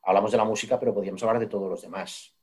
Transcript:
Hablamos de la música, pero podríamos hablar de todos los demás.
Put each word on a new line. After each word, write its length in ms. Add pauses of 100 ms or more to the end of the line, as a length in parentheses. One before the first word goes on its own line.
Hablamos 300
de 60
la 60
música, 360
pero 140
podríamos 280
hablar 160
de 80
todos 220
los 140
demás. 600